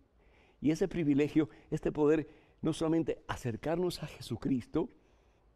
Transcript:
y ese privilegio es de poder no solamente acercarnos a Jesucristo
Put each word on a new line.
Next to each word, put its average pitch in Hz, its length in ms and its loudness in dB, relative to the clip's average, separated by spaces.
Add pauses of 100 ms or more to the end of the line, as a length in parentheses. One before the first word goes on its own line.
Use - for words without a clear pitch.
(600)
y 147 120 2
ese 170 180 0
privilegio 147 580 2 (240)
es 156 100 -4
de 156 120 -2
poder 151 340 4 (340)
no 156 120 0
solamente 160 560 -2
acercarnos 160 760 -4
a 147 40 -10
Jesucristo 143 840 -4 (680)